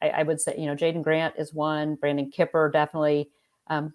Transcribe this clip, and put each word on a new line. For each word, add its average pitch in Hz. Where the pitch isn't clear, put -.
I, 156
I 156
would 156
say, -
you 165
know, 147
Jaden 165
Grant 156
is 151
one, 151
Brandon 143
Kipper, 160
definitely, 151
um, 151